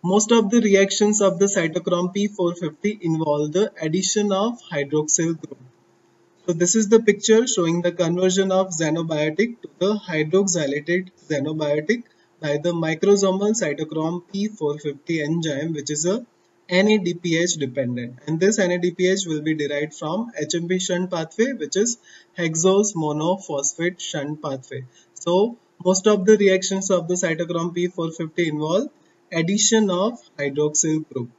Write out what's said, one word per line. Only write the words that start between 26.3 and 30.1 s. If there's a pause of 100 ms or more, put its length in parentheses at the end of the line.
reactions
of
the
cytochrome
P
four
fifty
involve (440)
addition
of (200)